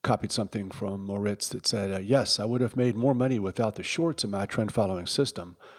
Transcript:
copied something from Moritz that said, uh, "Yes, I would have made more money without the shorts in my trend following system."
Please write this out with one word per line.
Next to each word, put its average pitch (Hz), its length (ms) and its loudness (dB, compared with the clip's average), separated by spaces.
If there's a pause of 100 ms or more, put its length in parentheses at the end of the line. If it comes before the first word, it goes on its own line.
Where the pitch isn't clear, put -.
copied 117 280 0
something 101 400 -4
from 98 320 -4
Moritz 101 460 -2
that - 180 -8
said, 101 240 0
uh, 95 80 -2
"Yes, 113 400 2
I 104 60 -2
would 120 160 0
have 120 160 0
made 123 180 4
more 127 200 2
money 123 240 2
without 104 380 0
the - 60 -6
shorts 165 400 -2
in 107 80 -4
my 98 140 -2
trend 107 260 0
following 95 360 0
system." 90 500 -2 (220)